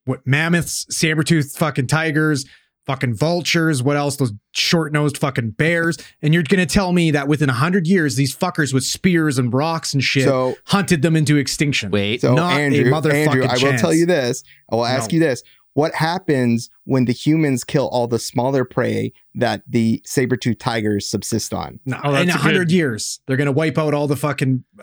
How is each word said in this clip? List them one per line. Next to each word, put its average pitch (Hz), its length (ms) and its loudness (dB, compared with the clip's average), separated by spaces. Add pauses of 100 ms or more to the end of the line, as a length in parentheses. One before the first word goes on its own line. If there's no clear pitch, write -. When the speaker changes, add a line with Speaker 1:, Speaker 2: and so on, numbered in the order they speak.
Speaker 1:
What 127 200 -4
mammoths, 160 640 0
saber-toothed 156 680 0
fucking 147 320 -2
tigers, 156 580 0 (420)
fucking 131 260 -2
vultures, 160 680 0
what 143 120 0
else? 143 200 -2
Those 123 160 0 (220)
short-nosed 151 680 0
fucking 123 320 -2
bears. 165 460 0 (260)
And 151 100 2
you're 175 80 4
gonna 180 240 2
tell 180 280 0
me 170 180 4
that 143 160 -2
within 143 220 2
a 123 40 2
hundred 165 320 0
years, 160 300 2
these 135 200 0
fuckers 160 380 -2
with 131 100 2
spears 160 540 0
and 123 160 0
rocks 156 400 -2
and 135 100 0
shit 131 200 0
Speaker 2:
So 131 320 0 (100)
Speaker 1:
hunted 180 380 0
them 160 120 4
into 151 220 4
extinction. 135 540 -2
Speaker 3:
Wait. 101 300 0
Speaker 2:
So, 127 120 4
Speaker 1:
Not - 240 2
a 147 40 0
Speaker 2:
Andrew, 143 240 2
Speaker 1:
motherfucking 143 280 2 (140)
Speaker 2:
Andrew, 131 160 2
I 123 100 0
will 131 240 2
tell 165 140 2
Speaker 1:
chance. 160 60 4
Speaker 2:
you 170 100 4
this. 131 360 0 (280)
I 113 40 0
will 117 100 0
ask 127 260 -2
Speaker 1:
No. 170 40 2
Speaker 2:
you 160 40 4
this. 143 240 2 (300)
What 156 220 0
happens 135 760 0 (140)
when 131 220 2
the 123 80 2
humans 151 500 0
kill 135 240 0
all 120 180 -2
the 117 140 0
smaller 127 460 0
prey 110 480 -2 (220)
that 110 300 -2
the 113 380 0
saber-toothed 127 560 -2
tigers 107 480 -2
subsist - 460 -4
on? 82 320 -8
Speaker 1:
No, 127 180 -6
Speaker 4:
Oh, 143 100 -2
Speaker 1:
in 139 140 2
Speaker 4:
that's 170 80 2
Speaker 1:
a 139 40 -2
Speaker 4:
a - 20 -6
Speaker 1:
hundred 147 160 2 (100)
Speaker 4:
good 156 60 0
Speaker 1:
years, 135 520 -2
they're 135 120 -2
gonna 143 160 0
wipe 156 240 0
out 151 160 0
all 147 140 0
the 135 100 0
fucking 131 480 -2 (180)